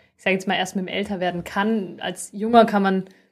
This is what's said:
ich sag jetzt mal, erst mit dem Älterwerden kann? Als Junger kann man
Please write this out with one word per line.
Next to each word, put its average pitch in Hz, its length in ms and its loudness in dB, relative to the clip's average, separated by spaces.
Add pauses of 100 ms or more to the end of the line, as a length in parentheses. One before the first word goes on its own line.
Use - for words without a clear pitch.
(180)
ich - 60 -20
sag 190 100 4
jetzt 190 140 -2
mal, 185 80 2
erst 185 200 -2
mit 185 100 -4
dem 175 40 -10
Älterwerden 180 560 -4
kann? 202 560 -2
Als - 320 -8
Junger 220 320 6
kann 208 180 0
man 190 220 2 (260)